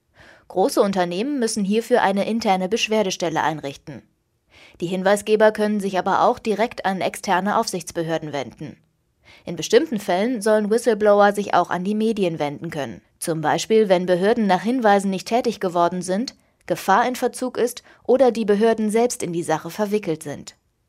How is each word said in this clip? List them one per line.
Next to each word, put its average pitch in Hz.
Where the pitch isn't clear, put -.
Große 185
Unternehmen 196
müssen 226
hierfür 220
eine 196
interne 196
Beschwerdestelle 190
einrichten. 139
Die 180
Hinweisgeber 202
können 214
sich 190
aber 185
auch 208
direkt 220
an 190
externe 190
Aufsichtsbehörden 165
wenden. 139
In 175
bestimmten 226
Fällen 202
sollen 214
Whistleblower 208
sich 202
auch 175
an 180
die 202
Medien 208
wenden 147
können. 135
Zum 160
Beispiel, 185
wenn 180
Behörden 202
nach 180
Hinweisen 202
nicht 190
tätig 233
geworden 170
sind, 190
Gefahr 196
in 254
Verzug 247
ist 240
oder 254
die 220
Behörden 214
selbst 233
in 170
die 170
Sache 160
verwickelt 202
sind. -